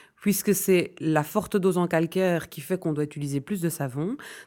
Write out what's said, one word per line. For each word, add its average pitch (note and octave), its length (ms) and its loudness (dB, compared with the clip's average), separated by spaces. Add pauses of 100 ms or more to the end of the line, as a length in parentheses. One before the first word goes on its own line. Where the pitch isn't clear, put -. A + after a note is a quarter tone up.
(220)
Puisque G3+ 320 2
c'est F#3 460 2
la D#3 240 2
forte - 320 -2
dose F#3 220 2
en F3 100 2
calcaire E3+ 600 0
qui - 100 -14
fait F3+ 180 -4
qu'on E3+ 140 -2
doit D3 140 -2
utiliser D3 340 -4
plus F3+ 220 -4
de E3+ 80 0
savon. D#3 480 -4 (300)